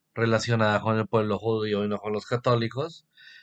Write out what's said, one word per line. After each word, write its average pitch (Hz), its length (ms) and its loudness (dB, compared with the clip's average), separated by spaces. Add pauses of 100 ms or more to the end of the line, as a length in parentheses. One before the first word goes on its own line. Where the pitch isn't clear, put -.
(140)
relacionada 113 680 2
con 110 180 2
el 107 80 -2
pueblo 107 320 0
judío 107 440 0
y 104 40 -2
no 104 100 -2
con 104 160 -6
los 104 140 -6
católicos. 123 800 -2 (360)